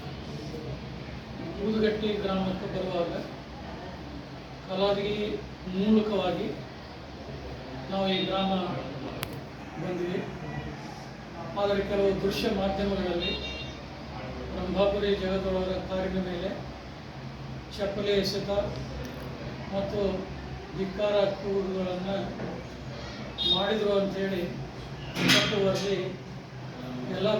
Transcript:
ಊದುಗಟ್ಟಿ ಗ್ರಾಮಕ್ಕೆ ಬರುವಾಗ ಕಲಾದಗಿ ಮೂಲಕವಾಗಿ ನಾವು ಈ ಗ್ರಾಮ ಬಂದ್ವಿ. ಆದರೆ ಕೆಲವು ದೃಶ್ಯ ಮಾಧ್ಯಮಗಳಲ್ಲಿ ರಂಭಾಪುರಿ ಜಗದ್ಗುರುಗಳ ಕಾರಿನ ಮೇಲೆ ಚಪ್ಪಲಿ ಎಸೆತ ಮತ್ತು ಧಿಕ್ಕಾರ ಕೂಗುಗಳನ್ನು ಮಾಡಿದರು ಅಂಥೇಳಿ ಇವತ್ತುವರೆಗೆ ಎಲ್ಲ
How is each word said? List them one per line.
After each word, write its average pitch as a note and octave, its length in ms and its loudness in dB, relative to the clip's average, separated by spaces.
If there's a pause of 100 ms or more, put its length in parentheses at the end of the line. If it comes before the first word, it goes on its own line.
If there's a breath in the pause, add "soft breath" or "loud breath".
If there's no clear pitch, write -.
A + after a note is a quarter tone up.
(1600)
ಊದುಗಟ್ಟಿ G#3+ 440 4 (140)
ಗ್ರಾಮಕ್ಕೆ F#3+ 520 0
ಬರುವಾಗ F3 380 0 (1600)
ಕಲಾದಗಿ G3+ 500 2 (580)
ಮೂಲಕವಾಗಿ G3+ 720 6 (1400)
ನಾವು F#3+ 240 2
ಈ F3+ 40 2 (100)
ಗ್ರಾಮ F#3+ 240 4 (1300)
ಬಂದ್ವಿ. F3+ 360 0 (1400)
ಆದರೆ G3+ 300 4
ಕೆಲವು G3 200 6 (140)
ದೃಶ್ಯ G#3 240 4 (120)
ಮಾಧ್ಯಮಗಳಲ್ಲಿ F#3+ 720 2 (1200)
ರಂಭಾಪುರಿ G3+ 540 4 (120)
ಜಗದ್ಗುರುಗಳ F#3 540 2 (140)
ಕಾರಿನ F#3 380 2
ಮೇಲೆ F3+ 220 -2 (1300)
ಚಪ್ಪಲಿ G3+ 440 2
ಎಸೆತ G3 300 0 (1200)
ಮತ್ತು G3 280 0 (800)
ಧಿಕ್ಕಾರ G3+ 380 2 (240)
ಕೂಗುಗಳನ್ನು F#3+ 760 0 (1300)
ಮಾಡಿದರು G3+ 480 4
ಅಂಥೇಳಿ F#3+ 420 2 (840)
ಇವತ್ತುವರೆಗೆ G3 760 4 (1160)
ಎಲ್ಲ F#3+ 120 4 (120)